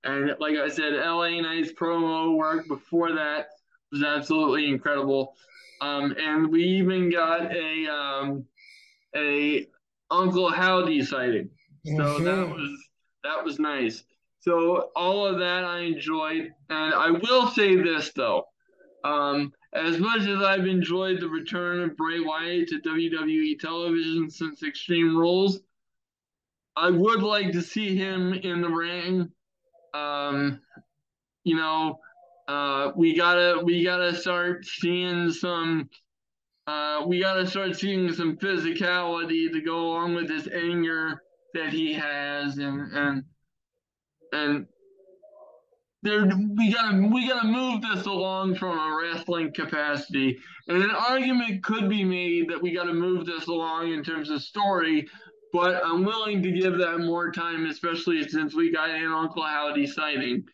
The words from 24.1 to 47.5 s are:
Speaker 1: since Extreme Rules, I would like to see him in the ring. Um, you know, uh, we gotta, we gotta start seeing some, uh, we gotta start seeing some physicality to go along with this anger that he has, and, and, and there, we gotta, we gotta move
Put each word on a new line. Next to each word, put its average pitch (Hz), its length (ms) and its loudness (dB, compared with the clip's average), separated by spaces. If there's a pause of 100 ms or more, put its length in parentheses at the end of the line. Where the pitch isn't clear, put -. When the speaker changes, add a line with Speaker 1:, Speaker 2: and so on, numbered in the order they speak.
Speaker 1:
since 160 340 -8
Extreme 165 540 0
Rules, 185 420 4 (1160)
I 165 140 2
would 196 320 4
like 202 320 0
to 170 80 0
see 196 340 -2
him 190 380 0
in 180 280 -4
the 170 80 -2
ring. 175 600 -2 (640)
Um, 143 680 -2 (840)
you 165 120 2
know, 160 440 0 (480)
uh, 143 480 0
we 165 200 6
gotta, 175 480 6
we 175 200 2
gotta 180 320 0
start 175 500 -2
seeing 175 680 0
some, 165 580 -2 (800)
uh, 151 380 -2
we 175 140 2
gotta 190 280 2
start 185 300 -4
seeing 185 360 0
some 165 240 -2
physicality 170 1120 -2
to 160 100 -2
go 165 180 -4
along 170 360 -2
with 170 120 -4
this 156 260 -6
anger 165 680 -2 (300)
that 160 160 -4
he 156 240 -2
has, 143 640 -4
and, 139 360 -6
and, 139 300 -2 (1120)
and 147 340 -2 (1400)
there, 208 220 4
we 202 460 4
gotta, 208 360 4
we 254 200 4
gotta 240 200 0
move 247 340 0